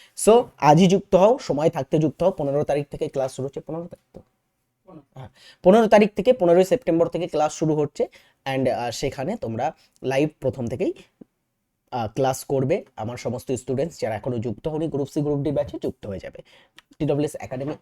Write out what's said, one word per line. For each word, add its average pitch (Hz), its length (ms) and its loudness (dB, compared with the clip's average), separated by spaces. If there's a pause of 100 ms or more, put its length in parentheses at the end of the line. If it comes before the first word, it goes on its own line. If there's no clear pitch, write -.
(260)
so 233 180 6 (140)
আজই 151 300 6
যুক্ত 190 280 2
হও, 214 220 6
সময় 170 320 -2
থাকতে 156 300 -2
যুক্ত 156 240 -2
হও। 190 80 2
পনেরো 143 320 -2
তারিখ 143 280 -2
থেকে 147 160 -6
ক্লাস 131 280 -6
শুরু 131 100 -8
হচ্ছে, 139 140 -12
পনেরো 160 240 -10
তারিখ - 300 -20
তো? 175 80 -20 (920)
হ্যাঁ, 131 140 -18 (340)
পনেরো 214 240 6
তারিখ 208 280 6
থেকে, 247 180 4
পনেরোই 180 300 4
সেপ্টেম্বর 165 440 2
থেকে 170 200 -6
ক্লাস 151 260 -2
শুরু 156 220 0
হচ্ছে। 151 320 -2 (380)
And, 135 240 -2
আহ, 113 220 -4
সেখানে 139 460 -6
তোমরা 120 360 -6 (300)
লাইভ 135 260 0 (100)
প্রথম 123 280 -4
থেকেই, 208 260 -4 (1000)
আহ, 117 160 -4
ক্লাস 131 380 -2
করবে 135 400 -2 (100)
আমার 110 220 -8
সমস্ত 120 340 -8
স্টুডেন্টস, 135 480 -4
যারা 110 160 -4
এখনো 120 220 -6
যুক্ত 113 300 -6
হওনি 156 200 -4
গ্রুপ 139 200 -4
সি, 156 140 -4
গ্রুপ 147 180 -2
ডি 143 120 -2
ব্যাচে, 147 320 -4
যুক্ত - 240 -8
হয়ে 95 120 -10
যাবে। 69 200 -16 (600)
টিডব্লিউএস 147 400 -2
একাডেমি 135 420 -8